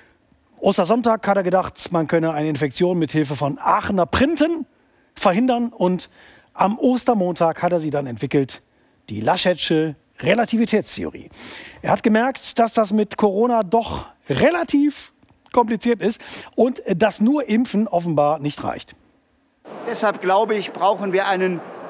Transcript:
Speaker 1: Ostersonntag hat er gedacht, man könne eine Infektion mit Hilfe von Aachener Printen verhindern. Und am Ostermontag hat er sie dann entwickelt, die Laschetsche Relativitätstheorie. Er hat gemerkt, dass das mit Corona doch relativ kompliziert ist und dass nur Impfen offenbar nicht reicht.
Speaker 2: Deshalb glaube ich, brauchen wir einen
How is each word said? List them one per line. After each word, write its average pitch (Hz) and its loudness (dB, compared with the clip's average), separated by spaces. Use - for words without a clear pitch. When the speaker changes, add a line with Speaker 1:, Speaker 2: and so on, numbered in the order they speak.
Speaker 1:
Ostersonntag 214 2
hat 202 2
er 196 0
gedacht, 180 -2
man 165 0
könne 160 0
eine 151 -2
Infektion 156 0
mit 156 -2
Hilfe 151 0
von 143 -4
Aachener 190 0
Printen 320 0
verhindern. 233 2
Und 180 -2
am 202 0
Ostermontag 185 2
hat 175 0
er 175 0
sie 156 -4
dann 143 -4
entwickelt, 131 -2
die 107 -8
Laschetsche 160 0
Relativitätstheorie. 214 -2
Er 175 0
hat 202 0
gemerkt, 233 0
dass 226 2
das 214 2
mit 214 0
Corona 220 2
doch 220 -2
relativ 294 2
kompliziert 226 0
ist 185 -2
und - 2
dass 196 2
nur 269 2
Impfen 220 0
offenbar 151 0
nicht 147 -6
reicht. - -10
Speaker 2:
Deshalb 220 -2
glaube 202 2
ich, 196 -6
brauchen 190 -2
wir 196 2
einen 185 0